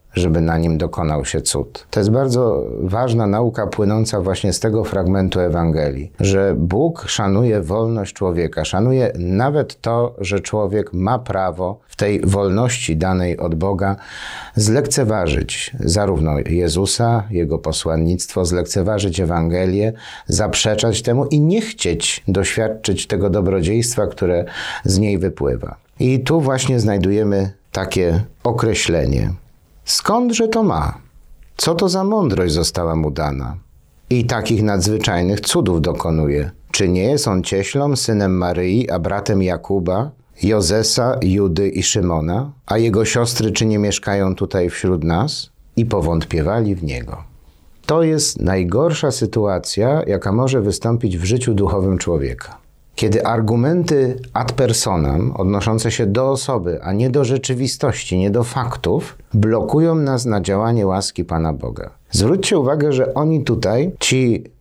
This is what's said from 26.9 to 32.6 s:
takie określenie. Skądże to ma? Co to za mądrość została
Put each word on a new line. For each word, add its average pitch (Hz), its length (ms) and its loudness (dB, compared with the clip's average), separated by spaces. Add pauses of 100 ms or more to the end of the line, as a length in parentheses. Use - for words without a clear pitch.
takie 90 520 0 (200)
określenie. 85 880 0 (520)
Skądże 233 600 0
to 226 160 2
ma? 98 340 0 (600)
Co 170 180 0
to 185 140 2
za 190 140 0
mądrość 117 500 2
została 82 420 0